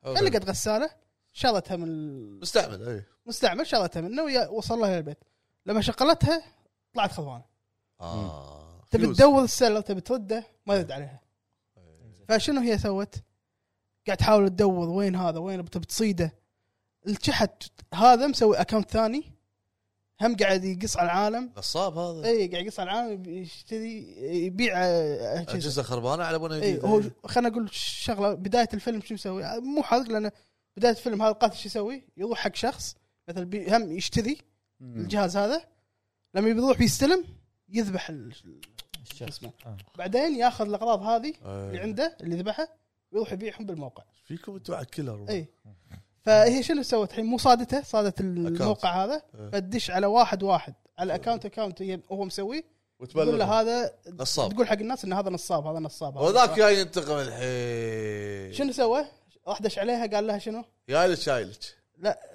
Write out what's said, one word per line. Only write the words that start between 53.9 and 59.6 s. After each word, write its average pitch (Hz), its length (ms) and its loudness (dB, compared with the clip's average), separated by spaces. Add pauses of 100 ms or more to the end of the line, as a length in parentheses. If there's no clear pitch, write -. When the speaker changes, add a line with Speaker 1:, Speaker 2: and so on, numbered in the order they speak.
Speaker 1:
نصاب. 147 460 -2
Speaker 2:
تقول 233 140 2
حق 214 100 2
الناس 220 280 -6
إن 185 80 -4
هذا 196 160 -2
نصاب، 165 380 -2
هذا 160 120 -4
نصاب، 143 380 -8
هذا 147 100 2
Speaker 1:
وذاك 233 160 8
Speaker 2:
نصاب. 208 140 2
Speaker 1:
جاي 208 240 8
ينتقم 156 340 -2
الحين. 113 1400 -6
Speaker 2:
شنو 277 180 -2
سوى؟ 262 340 2 (420)
راح 202 140 -6